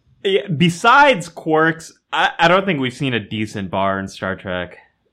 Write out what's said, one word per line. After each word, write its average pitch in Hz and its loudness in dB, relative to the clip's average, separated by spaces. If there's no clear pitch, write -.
Yeah, 196 -2
besides 202 2
Quarks, 160 -2
I, 165 0
I 165 4
don't 190 2
think 180 -4
we've 127 -4
seen 135 -4
a 113 -2
decent 104 -8
bar 98 -2
in 98 -6
Star 95 -8
Trek. 90 -8